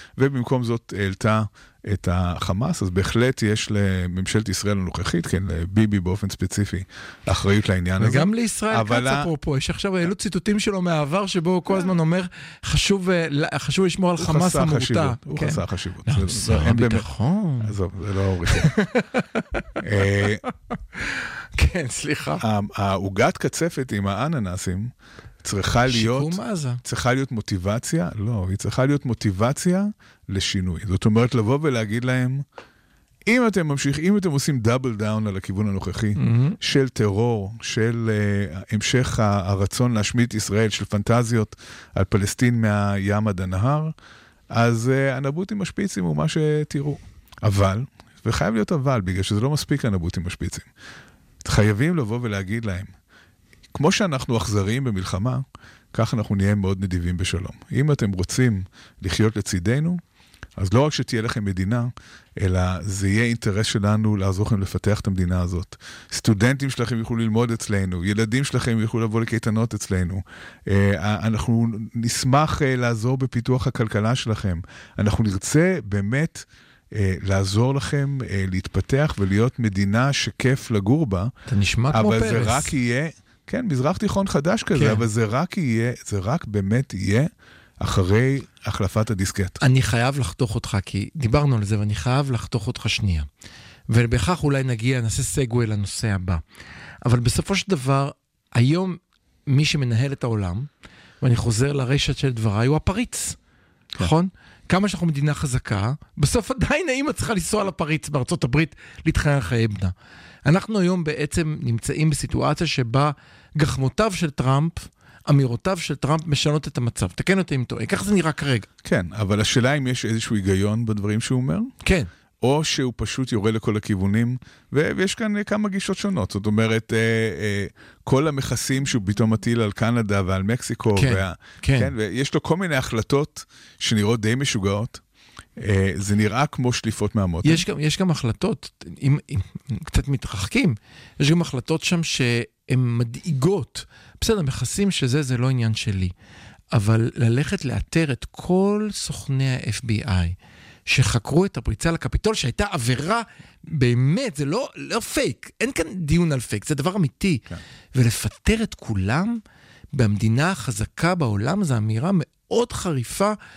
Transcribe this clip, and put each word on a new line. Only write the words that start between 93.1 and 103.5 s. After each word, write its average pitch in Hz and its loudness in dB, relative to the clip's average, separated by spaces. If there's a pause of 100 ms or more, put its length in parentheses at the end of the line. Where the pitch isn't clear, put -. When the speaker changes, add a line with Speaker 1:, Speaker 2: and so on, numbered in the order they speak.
Speaker 2:
ובכך 120 2
אולי 139 2
נגיע, 123 0
נעשה 113 -2
סגווי 120 0
לנושא 104 -4
הבא. 92 0 (680)
אבל 120 4
בסופו 120 0
של 185 -2
דבר, 139 0 (420)
היום 165 4 (520)
מי 143 4
שמנהל 131 0
את - -8
העולם, 107 -2 (580)
ואני 123 4
חוזר 120 0
לרשת 139 0
של 135 0
דבריי, 110 0
הוא 147 4
הפריץ, - -2 (540)